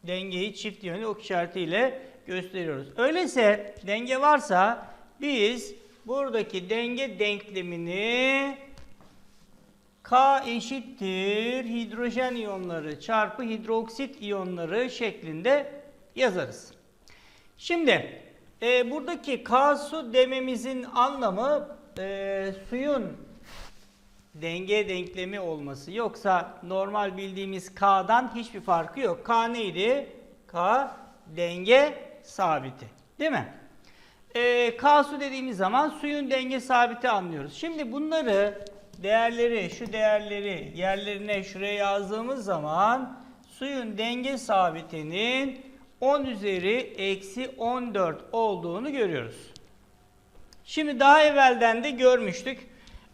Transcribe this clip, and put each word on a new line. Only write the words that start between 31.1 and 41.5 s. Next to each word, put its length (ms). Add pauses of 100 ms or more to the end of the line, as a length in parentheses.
denge 680 (280)
sabiti. 640 (320)
Değil 120
mi? 240 (800)
E, 420
K 280
su 160
dediğimiz 360
zaman 320
suyun 420
denge 300
sabiti 480
anlıyoruz. 460
Şimdi 380
bunları, 720 (380)
değerleri, 680
şu 220
değerleri 840
yerlerine 720
şuraya 300